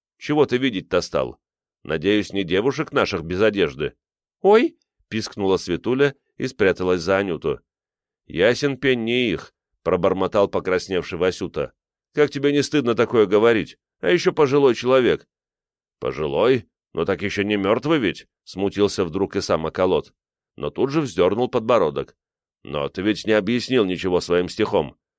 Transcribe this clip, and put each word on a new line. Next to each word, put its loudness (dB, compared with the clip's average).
«Чего 0
ты -2
видеть-то -2
стал? -6
Надеюсь, -2
не -4
девушек -2
наших -2
без -4
одежды?» 0
«Ой!» 2
пискнула -2
Светуля -2
и -6
спряталась 0
за 0
Анюту. -4
«Ясен 0
пень, 0
не 0
их», -6
пробормотал 2
покрасневший -4
Васюта. -2
«Как 0
тебе 0
не 2
стыдно 0
такое 4
говорить? 2
А -2
еще 2
пожилой 4
человек». 2
«Пожилой? 0
Но -2
так -4
еще -4
не -2
мертвый 0
ведь?» -4
смутился -2
вдруг -4
и -2
сам -2
Околот. -2
Но -6
тут -2
же 0
вздернул 0
подбородок. 0
«Но -6
ты -8
ведь -2
не 0
объяснил 0
ничего 0
своим 0
стихом, -2